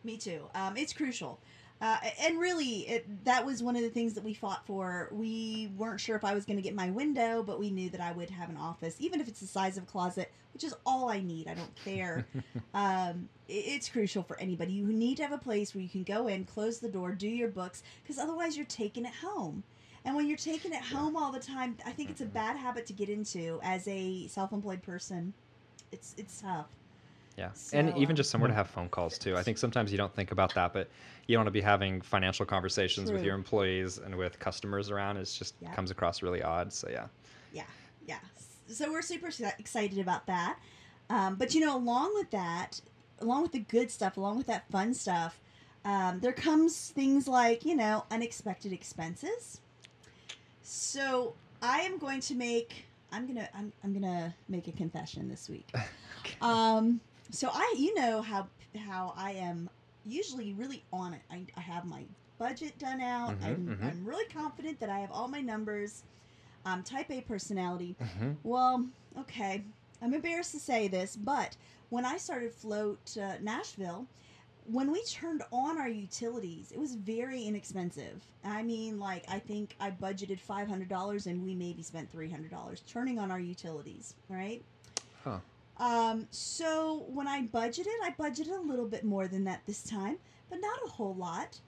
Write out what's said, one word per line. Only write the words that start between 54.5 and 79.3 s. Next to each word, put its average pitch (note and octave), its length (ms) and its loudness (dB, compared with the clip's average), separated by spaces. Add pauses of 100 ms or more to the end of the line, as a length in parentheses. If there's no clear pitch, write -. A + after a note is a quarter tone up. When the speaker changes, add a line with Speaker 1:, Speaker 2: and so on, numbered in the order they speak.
Speaker 1:
a E3+ 40 -8
confession D#3+ 580 -4
this - 200 -10
week. - 260 -12
Speaker 2:
<laughs> A#2 60 2 (440)
Okay. - 160 -8
Speaker 1:
Um, A3+ 580 6 (300)
so - 240 0
I, G#4+ 240 4
you D#4 180 6
know A#3 280 4
how, G3 240 -2 (300)
how F#3 380 -4
I F#3+ 180 -4
am F3 360 -4 (360)
usually B3 480 -4
really A#3+ 380 -6
on F3+ 220 -4
it. C#3 80 -12 (100)
I, F3+ 140 -10 (100)
I F3+ 60 -10
have F3 240 -6
my D3 160 -8 (380)
budget C#4 400 -4
done C4 200 -4
out. A#3+ 400 -2
Speaker 2:
Mm-hmm, - 60 -4
Speaker 1:
I'm, G3+ 100 0 (120)
Speaker 2:
mm-hmm. F#3+ 180 -4
Speaker 1:
I'm F3 200 -4
really E4+ 200 -2
confident D4+ 560 -6
that A3 80 -2
I G3 100 0
have G3 120 -6
all B3 180 -2
my C#4+ 100 -4
numbers. G#3+ 640 -4 (600)
Um, F#3 180 0
type C#4 280 -4
A B3+ 100 -4
personality. F3+ 840 -4
Speaker 2:
Mm-hmm. G#2+ 280 -2 (120)
Speaker 1:
Well, B3+ 440 4 (320)
okay. G#3 440 -4 (380)
I'm A#3 120 0
embarrassed E4+ 400 -2
to D4+ 60 -6
say A3+ 300 2
this, F#3 260 0
but A3+ 400 0 (340)
when A#3+ 140 0
I C4+ 140 0
started B3 340 -4
Float, G#3+ 720 -4
uh, G3 200 -2
Nashville, G#3 640 -4 (640)
when C4 220 4
we F#4 120 2
turned E4 400 -4 (100)
on C#4+ 240 0
our C#4 100 -2
utilities, G3+ 840 -6
it - 60 -8
was C4+ 160 -2
very A3+ 480 -4
inexpensive. F#3+ 840 -6 (180)
I G#3 200 -4
mean, A3 360 -2
like, F#3+ 300 -6
I G3 100 -2